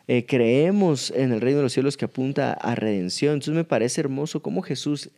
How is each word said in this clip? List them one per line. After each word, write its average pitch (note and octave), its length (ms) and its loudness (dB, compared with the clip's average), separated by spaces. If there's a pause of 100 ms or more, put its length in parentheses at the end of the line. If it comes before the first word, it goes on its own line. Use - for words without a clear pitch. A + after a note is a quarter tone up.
eh, B2 200 2
creemos C#3+ 840 2
en B2+ 200 2
el A2 80 0
reino C3 180 2
de C#3+ 40 2
los B2 100 0
cielos C3+ 240 0
que - 80 -6
apunta C3+ 480 -2
a A#2 220 -4
redención. G#2+ 600 0
Entonces D3+ 200 -2
me E3 100 0
parece B2+ 380 0
hermoso D3 400 -4
cómo E3+ 180 -4
Jesús, C#3+ 580 -4